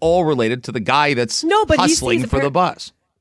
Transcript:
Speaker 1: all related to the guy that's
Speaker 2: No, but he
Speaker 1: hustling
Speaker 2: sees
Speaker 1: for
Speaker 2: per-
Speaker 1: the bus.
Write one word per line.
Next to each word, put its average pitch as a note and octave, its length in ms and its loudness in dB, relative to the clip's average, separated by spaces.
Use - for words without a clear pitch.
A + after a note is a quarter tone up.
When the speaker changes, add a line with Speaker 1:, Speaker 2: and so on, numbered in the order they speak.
Speaker 1:
all E3+ 220 2
related B2 420 0
to B2 60 -10
the A#2+ 80 -4
guy C#3+ 360 2
that's A#2 280 -2
Speaker 2:
No, G4+ 220 2
but D#4 120 2
he - 40 2
Speaker 1:
hustling D4+ 400 0
Speaker 2:
sees A#2 80 -6
Speaker 1:
for C#3 80 -2
Speaker 2:
per- C3+ 60 0
Speaker 1:
the C#3+ 80 -2
bus. E3+ 400 -2